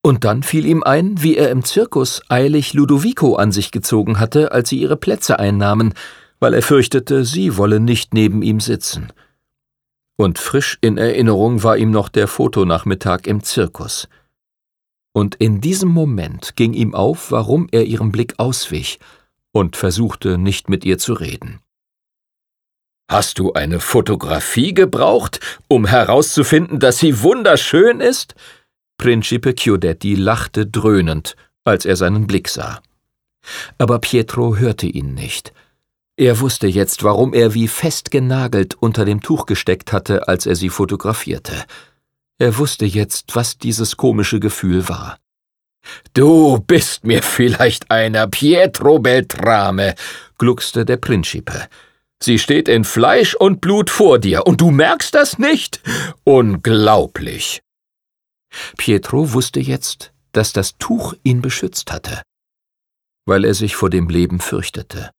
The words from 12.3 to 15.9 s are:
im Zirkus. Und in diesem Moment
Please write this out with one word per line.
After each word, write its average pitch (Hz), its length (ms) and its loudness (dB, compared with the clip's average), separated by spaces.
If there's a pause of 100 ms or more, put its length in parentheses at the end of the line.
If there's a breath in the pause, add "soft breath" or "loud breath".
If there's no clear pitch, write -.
im 104 180 -2
Zirkus. - 680 -6 (1040)
Und 101 220 -2
in 107 260 0
diesem 185 280 0
Moment 131 680 -2